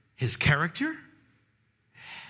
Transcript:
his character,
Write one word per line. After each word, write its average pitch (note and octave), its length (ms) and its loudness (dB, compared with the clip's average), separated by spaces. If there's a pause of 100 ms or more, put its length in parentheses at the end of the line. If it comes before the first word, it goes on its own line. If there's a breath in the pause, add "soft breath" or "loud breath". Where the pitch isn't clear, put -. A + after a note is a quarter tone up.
(180)
his A#2+ 180 0
character, E3 580 2 (1400 loud breath)